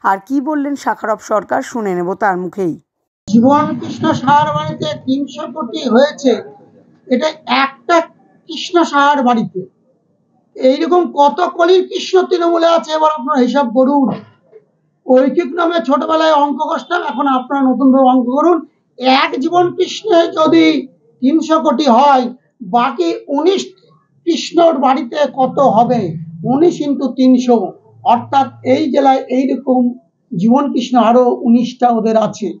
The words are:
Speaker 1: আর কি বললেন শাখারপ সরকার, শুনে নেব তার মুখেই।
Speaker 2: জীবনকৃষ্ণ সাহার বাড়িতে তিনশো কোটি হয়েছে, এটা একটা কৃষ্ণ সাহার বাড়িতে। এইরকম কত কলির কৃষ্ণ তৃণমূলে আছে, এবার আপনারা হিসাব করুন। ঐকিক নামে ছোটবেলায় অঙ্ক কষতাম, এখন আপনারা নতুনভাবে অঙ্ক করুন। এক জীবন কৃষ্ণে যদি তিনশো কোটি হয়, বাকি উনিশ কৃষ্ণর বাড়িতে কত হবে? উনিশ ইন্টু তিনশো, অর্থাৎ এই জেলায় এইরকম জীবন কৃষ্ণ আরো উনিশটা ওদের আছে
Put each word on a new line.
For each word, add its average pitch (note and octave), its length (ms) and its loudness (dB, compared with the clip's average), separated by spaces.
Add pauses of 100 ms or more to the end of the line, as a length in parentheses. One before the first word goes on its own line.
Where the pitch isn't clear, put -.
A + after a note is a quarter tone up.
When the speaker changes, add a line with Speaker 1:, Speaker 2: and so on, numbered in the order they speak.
Speaker 1:
আর G3 220 2
কি C#4 160 -2
বললেন C#4+ 340 -4
শাখারপ G#3+ 440 -4
সরকার, A#3+ 420 -4
শুনে G#3+ 340 -6
নেব F3+ 180 -4
তার F#3+ 240 -2
মুখেই। F3+ 420 -6 (480)
Speaker 2:
জীবনকৃষ্ণ C#4+ 880 0
সাহার D4 420 0
বাড়িতে D#4 300 -6 (200)
তিনশো C#4 460 -6
কোটি C#4+ 380 -8
হয়েছে, B3 760 2 (440)
এটা C4 200 0 (360)
একটা E4 380 -2 (460)
কৃষ্ণ E4 360 -2
সাহার C#4+ 400 0
বাড়িতে। G#3 420 -2 (920)
এইরকম D4+ 580 2
কত C#4+ 280 2
কলির F4 460 2
কৃষ্ণ - 340 0
তৃণমূলে E4+ 460 0
আছে, E4 240 0
এবার D#4 200 2
আপনারা D4 280 -2
হিসাব A#3+ 340 0
করুন। C4 360 2 (1000)
ঐকিক C4+ 460 2
নামে E4+ 220 -2 (120)
ছোটবেলায় D#4 460 0
অঙ্ক C#4+ 280 0
কষতাম, E4 400 -4
এখন C#4+ 260 -4
আপনারা C4+ 340 -2
নতুনভাবে C4 480 2
অঙ্ক B3+ 160 2
করুন। D4+ 420 0 (300)
এক C#4 420 0
জীবন F4 360 0
কৃষ্ণে F4 520 0
যদি D#4 600 2 (340)
তিনশো D4+ 380 0
কোটি D4 260 0
হয়, B3+ 480 4 (280)
বাকি A#3+ 680 -2
উনিশ D4+ 460 -2 (520)
কৃষ্ণর E4 520 2
বাড়িতে C4+ 400 -2 (160)
কত C4 260 -2
হবে? A#3 580 0 (260)
উনিশ C#4+ 380 0
ইন্টু C#4 260 -4
তিনশো, A#3+ 680 2 (300)
অর্থাৎ A#3+ 440 0 (160)
এই C4+ 280 0
জেলায় C4+ 380 2
এইরকম B3+ 600 0 (460)
জীবন A#3+ 380 2
কৃষ্ণ B3 240 -2
আরো A#3+ 320 4
উনিশটা B3 600 0
ওদের A3+ 280 0
আছে G#3 420 -4